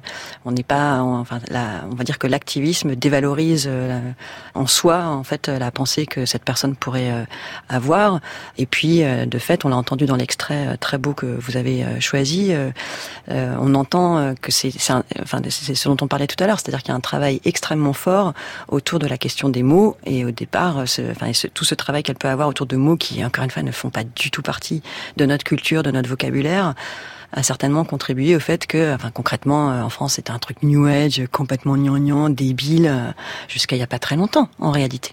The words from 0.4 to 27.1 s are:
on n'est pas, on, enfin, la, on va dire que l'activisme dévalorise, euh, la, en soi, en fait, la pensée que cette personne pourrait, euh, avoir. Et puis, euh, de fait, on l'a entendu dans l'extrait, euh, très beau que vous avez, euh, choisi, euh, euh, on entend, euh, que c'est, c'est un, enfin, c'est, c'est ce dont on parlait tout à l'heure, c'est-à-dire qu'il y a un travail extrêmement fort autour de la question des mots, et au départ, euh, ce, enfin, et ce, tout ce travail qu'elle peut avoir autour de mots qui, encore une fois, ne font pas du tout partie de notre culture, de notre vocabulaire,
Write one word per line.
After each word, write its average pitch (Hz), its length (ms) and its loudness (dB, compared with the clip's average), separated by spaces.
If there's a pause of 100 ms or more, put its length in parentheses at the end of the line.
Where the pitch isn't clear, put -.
on 123 60 -4
n'est 123 140 0
pas, 143 400 2
on, 123 160 0
enfin, 120 180 -6 (100)
la, 113 440 -4
on - 20 -6
va 123 80 -4
dire 139 160 -4
que - 80 -2
l'activisme 143 680 0
dévalorise, 143 760 2
euh, 127 180 -2
la, - 720 -6
en 135 60 0
soi, 170 380 4
en 147 180 -2
fait, - 240 -4
la 127 240 -2
pensée 135 360 -2
que 131 200 -4
cette - 160 -2
personne 139 320 0
pourrait, 127 380 -2
euh, 117 120 -2 (440)
avoir. 165 500 4 (400)
Et 131 80 2
puis, 160 380 4
euh, 123 220 2
de 120 120 -2
fait, 170 260 0
on 151 40 4
l'a 127 80 4
entendu 131 300 0
dans 131 100 4
l'extrait, 139 500 -2
euh, 123 100 -2
très - 220 -2
beau 139 140 -2
que 139 140 -6
vous 123 300 -4
avez, 127 280 0
euh, 120 160 -4
choisi, 143 500 0
euh, 139 220 0 (580)
euh, 127 300 -2
on 139 160 6
entend, 170 420 4
euh, 139 160 0
que - 160 -8
c'est, 131 260 0
c'est - 160 0
un, 127 120 2 (180)
enfin, - 220 -4
c'est, - 220 -6
c'est 139 100 -2
ce - 120 -2
dont 139 120 4
on 139 80 -2
parlait 143 180 0
tout - 160 -2
à 190 60 4
l'heure, 214 100 2
c'est-à-dire 135 240 -4
qu'il - 80 -8
y 131 40 0
a - 20 -2
un 127 40 -2
travail 143 440 0
extrêmement 151 480 0
fort 185 400 2 (340)
autour 143 320 0
de 147 80 0
la 135 120 -2
question - 320 -2
des 123 120 2
mots, 180 420 6
et 127 200 0
au 120 80 -2
départ, 156 460 0
euh, 131 80 -2
ce, 123 160 -2 (100)
enfin, 117 140 -6
et 117 80 -2
ce, - 120 0
tout - 180 -6
ce 151 120 2
travail 147 260 -2
qu'elle 135 140 -2
peut - 100 -4
avoir 135 140 0
autour 147 240 0
de 131 120 -2
mots 147 200 4
qui, 110 260 -4
encore 123 220 -2
une 131 60 -2
fois, 160 120 -4
ne 139 80 -2
font 123 200 -6
pas 110 120 -2
du 120 280 -4
tout - 100 -6
partie 151 420 -4 (360)
de 147 80 6
notre 139 180 2
culture, 160 380 0
de 143 80 0
notre 127 180 0
vocabulaire, 139 680 0 (600)